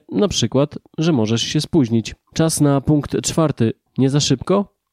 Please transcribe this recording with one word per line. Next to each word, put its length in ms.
na 160
przykład, 500
że 140
możesz 300
się 180
spóźnić. 540
Czas 260
na 200
punkt 420
czwarty. 500
Nie 120
za 100
szybko? 540